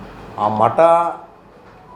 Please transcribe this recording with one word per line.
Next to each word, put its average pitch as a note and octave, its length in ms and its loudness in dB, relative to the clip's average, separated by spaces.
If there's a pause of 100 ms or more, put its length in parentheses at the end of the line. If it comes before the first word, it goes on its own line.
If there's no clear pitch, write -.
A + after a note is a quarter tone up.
(400)
ಆ G#2 80 -2
ಮಠ A2 320 0 (1160)